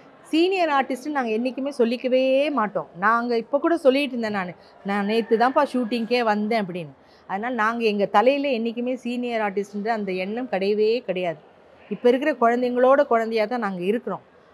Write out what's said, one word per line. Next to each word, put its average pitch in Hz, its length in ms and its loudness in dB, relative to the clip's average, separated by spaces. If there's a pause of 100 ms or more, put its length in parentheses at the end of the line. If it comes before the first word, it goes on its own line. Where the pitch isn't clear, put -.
(220)
சீனியர் 349 460 2
ஆர்டிஸ்ட்னு 269 420 -2
நாங்க 262 200 -2
என்னைக்குமே 254 480 -4
சொல்லிக்கவே 262 760 2
மாட்டோம். 208 360 -2 (100)
நாங்க 233 380 2
இப்ப 233 220 -2
கூட 330 180 2
சொல்லிட்டு 285 320 4
இருந்தேன் 233 220 -4
நானு, 185 240 -4 (300)
"நான் 202 200 -2
நேத்து 220 320 0
தான்ப்பா 262 360 4
ஷூட்டிங்கே 240 500 -2
வந்தேன்" 214 420 0
அப்படின்னு. 170 280 -8 (340)
அதனால 220 280 -6
நாங்க 233 300 0
எங்க 208 200 2
தலையில 269 440 2
என்னைக்குமே 240 460 -2
சீனியர் 240 580 -4
ஆர்டிஸ்ட்ன்ற 202 360 -6
அந்த 208 240 -4
எண்ணம் 208 360 -6
கிடையவே 214 560 0
கிடையாது. 175 340 -4 (500)
இப்ப 214 200 0
இருக்கிற 269 240 2
குழந்தைங்களோட 247 720 4
குழந்தையா 226 380 0
தான் 233 140 -4
நாங்க 190 240 -4
இருக்கிறோம். 196 380 -2 (340)